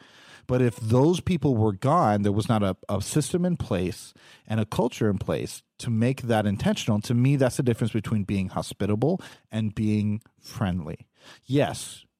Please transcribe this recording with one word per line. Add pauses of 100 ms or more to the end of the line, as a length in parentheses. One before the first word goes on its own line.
(460)
But
if
those
people
were
gone,
there
was
not
a, (120)
a
system
in
place (340)
and
a
culture
in
place (160)
to
make
that
intentional.
To
me,
that's
the
difference
between
being
hospitable (300)
and
being (200)
friendly. (400)
Yes, (160)